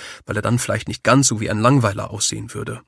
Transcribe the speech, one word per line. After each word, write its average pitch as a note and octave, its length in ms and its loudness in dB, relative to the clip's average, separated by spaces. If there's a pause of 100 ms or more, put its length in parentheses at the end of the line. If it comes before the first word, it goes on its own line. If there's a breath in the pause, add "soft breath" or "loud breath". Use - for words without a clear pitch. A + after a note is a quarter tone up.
(240 loud breath)
weil G2+ 120 -6
er G#2+ 60 -4
dann B2 180 0
vielleicht G#2+ 260 -2
nicht - 160 -8
ganz C3 240 6
so G#2+ 140 0
wie - 100 -4
ein G#2+ 80 -2
Langweiler A2 520 2
aussehen G#2+ 440 -6
würde. A2+ 340 -10